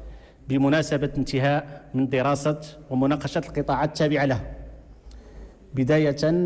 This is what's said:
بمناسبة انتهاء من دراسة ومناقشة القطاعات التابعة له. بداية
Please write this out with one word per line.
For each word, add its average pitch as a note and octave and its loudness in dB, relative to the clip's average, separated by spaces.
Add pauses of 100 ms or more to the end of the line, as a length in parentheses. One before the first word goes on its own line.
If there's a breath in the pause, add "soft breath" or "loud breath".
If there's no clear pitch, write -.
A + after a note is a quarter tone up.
(480 loud breath)
بمناسبة C#3 2
انتهاء C#3 0 (120)
من C3 2
دراسة C#3 0 (300)
ومناقشة C#3 0
القطاعات C#3+ -2
التابعة D3 0
له. B2+ 0 (1300 loud breath)
بداية C#3+ 4 (300)